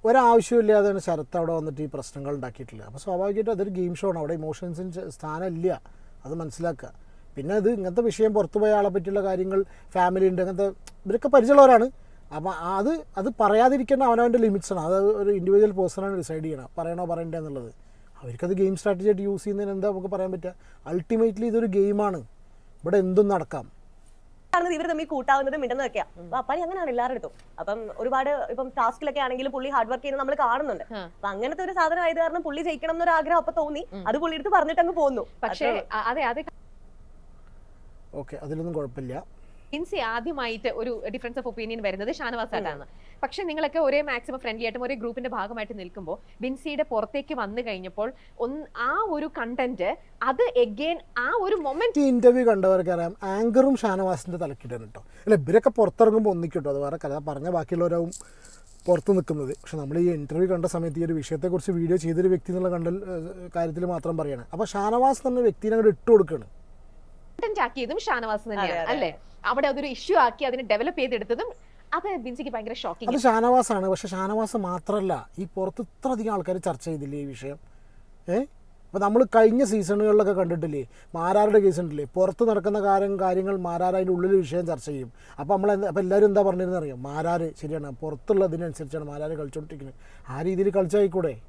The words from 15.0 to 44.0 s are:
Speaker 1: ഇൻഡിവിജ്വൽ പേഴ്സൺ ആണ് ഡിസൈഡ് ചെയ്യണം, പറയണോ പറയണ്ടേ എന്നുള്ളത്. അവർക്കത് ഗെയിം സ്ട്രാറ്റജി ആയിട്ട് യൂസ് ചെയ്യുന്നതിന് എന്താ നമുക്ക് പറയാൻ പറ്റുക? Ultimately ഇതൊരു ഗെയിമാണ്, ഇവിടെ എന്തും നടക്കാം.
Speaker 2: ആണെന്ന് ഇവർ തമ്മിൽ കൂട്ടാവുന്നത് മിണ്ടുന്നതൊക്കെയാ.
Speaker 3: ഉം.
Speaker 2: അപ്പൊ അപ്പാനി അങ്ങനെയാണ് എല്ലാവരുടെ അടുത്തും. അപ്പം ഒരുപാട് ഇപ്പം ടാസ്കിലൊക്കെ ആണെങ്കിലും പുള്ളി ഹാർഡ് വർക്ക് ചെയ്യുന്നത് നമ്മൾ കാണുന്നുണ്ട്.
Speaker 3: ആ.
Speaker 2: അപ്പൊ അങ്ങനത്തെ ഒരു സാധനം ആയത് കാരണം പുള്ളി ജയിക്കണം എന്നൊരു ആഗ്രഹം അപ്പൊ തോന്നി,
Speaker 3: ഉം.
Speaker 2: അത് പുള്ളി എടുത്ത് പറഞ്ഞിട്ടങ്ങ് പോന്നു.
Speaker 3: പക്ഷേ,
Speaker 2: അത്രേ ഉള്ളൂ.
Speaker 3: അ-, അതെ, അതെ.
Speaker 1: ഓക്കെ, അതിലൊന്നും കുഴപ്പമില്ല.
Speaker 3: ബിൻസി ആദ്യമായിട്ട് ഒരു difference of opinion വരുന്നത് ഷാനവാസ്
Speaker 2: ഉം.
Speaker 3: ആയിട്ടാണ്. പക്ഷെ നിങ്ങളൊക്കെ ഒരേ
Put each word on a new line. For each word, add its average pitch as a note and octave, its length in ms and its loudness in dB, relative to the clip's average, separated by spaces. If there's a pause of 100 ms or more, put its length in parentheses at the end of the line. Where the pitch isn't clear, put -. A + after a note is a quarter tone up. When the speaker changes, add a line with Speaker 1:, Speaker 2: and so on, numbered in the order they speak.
Speaker 1:
ഇൻഡിവിജ്വൽ G3+ 400 4
പേഴ്സൺ F#3+ 340 -2
ആണ് G3 120 -4
ഡിസൈഡ് D#3+ 280 -6
ചെയ്യണം, C#3 240 -8 (100)
പറയണോ E3+ 260 -4
പറയണ്ടേ E3 340 -6
എന്നുള്ളത്. C#3 360 -10 (480)
അവർക്കത് B2+ 280 -6
ഗെയിം F#3+ 260 2
സ്ട്രാറ്റജി F#3+ 280 -2
ആയിട്ട് G3+ 180 4
യൂസ് G3+ 220 -4
ചെയ്യുന്നതിന് G3+ 280 -4
എന്താ G3 160 -2
നമുക്ക് F#3+ 180 -4
പറയാൻ F#3 260 -4
പറ്റുക? F3+ 220 -8 (380)
Ultimately A3 520 0
ഇതൊരു A3+ 220 2
ഗെയിമാണ്, G3+ 520 2 (640)
ഇവിടെ F3+ 160 2
എന്തും F#3+ 300 4
നടക്കാം. D#3 440 -4 (840)
Speaker 2:
ആണെന്ന് F4 200 0
ഇവർ D#4+ 120 -4
തമ്മിൽ D#4+ 180 -2
കൂട്ടാവുന്നത് C4+ 520 0
മിണ്ടുന്നതൊക്കെയാ. B3 480 -4 (120)
Speaker 3:
ഉം. E3+ 60 -16
Speaker 2:
അപ്പൊ F3 160 -6
അപ്പാനി C#4 220 -2
അങ്ങനെയാണ് E4+ 300 -4
എല്ലാവരുടെ A#3+ 220 -2
അടുത്തും. A#3+ 180 -8 (300)
അപ്പം G#3+ 380 -8
ഒരുപാട് C4+ 520 -2
ഇപ്പം B3+ 180 -6
ടാസ്കിലൊക്കെ C4 520 -2
ആണെങ്കിലും C4 320 -4
പുള്ളി C4+ 160 -6
ഹാർഡ് A#3+ 200 0
വർക്ക് B3+ 160 -6
ചെയ്യുന്നത് C#4 160 -4
നമ്മൾ C4+ 140 -2
കാണുന്നുണ്ട്. A#3+ 600 -2
Speaker 3:
ആ. F#3+ 100 -8
Speaker 2:
അപ്പൊ G3+ 240 -10
അങ്ങനത്തെ B3+ 360 -6
ഒരു F#4+ 80 -6
സാധനം F4 300 0
ആയത് E4 140 0
കാരണം E4 260 -2
പുള്ളി D4+ 200 -6
ജയിക്കണം D#4+ 300 -4
എന്നൊരു E4+ 180 0
ആഗ്രഹം D#4+ 260 2
അപ്പൊ E4 160 0
തോന്നി, D4+ 400 -4
Speaker 3:
ഉം. F#3+ 160 -6
Speaker 2:
അത് B3 100 0
പുള്ളി D#4+ 180 -2
എടുത്ത് E4+ 140 -4
പറഞ്ഞിട്ടങ്ങ് E4+ 420 2
പോന്നു. C#4 340 0 (160)
Speaker 3:
പക്ഷേ, B3+ 240 -2
Speaker 2:
അത്രേ A3+ 140 0
ഉള്ളൂ. - 160 -8
Speaker 3:
അ-, G#3+ 100 -4
അതെ, B3 160 -2
അതെ. B3 220 -2 (1700)
Speaker 1:
ഓക്കെ, C#3+ 220 -12
അതിലൊന്നും D#3 380 -8
കുഴപ്പമില്ല. C3+ 640 -10 (340)
Speaker 3:
ബിൻസി E4+ 240 -8
ആദ്യമായിട്ട് A#3 720 -4
ഒരു A3+ 400 -6
difference A#3+ 340 -8
of A#3 120 -10
opinion A3+ 280 -8
വരുന്നത് G3+ 320 -4
ഷാനവാസ് A#3 340 -6
Speaker 2:
ഉം. G#3+ 60 -8
Speaker 3:
ആയിട്ടാണ്. D3+ 320 -6 (360)
പക്ഷെ C#4+ 200 -6
നിങ്ങളൊക്കെ D#4 360 -2
ഒരേ C#4+ 240 2